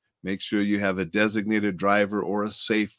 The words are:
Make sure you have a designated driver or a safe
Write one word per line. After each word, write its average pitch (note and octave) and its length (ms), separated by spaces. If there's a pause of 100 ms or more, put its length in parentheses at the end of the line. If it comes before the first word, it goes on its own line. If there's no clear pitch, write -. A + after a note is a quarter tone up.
(220)
Make F#2+ 180
sure G#2 220
you G2+ 180
have F#2+ 180
a F#2+ 60
designated G#2 720
driver G2+ 460
or G#2 220
a G#2+ 60
safe G#2+ 480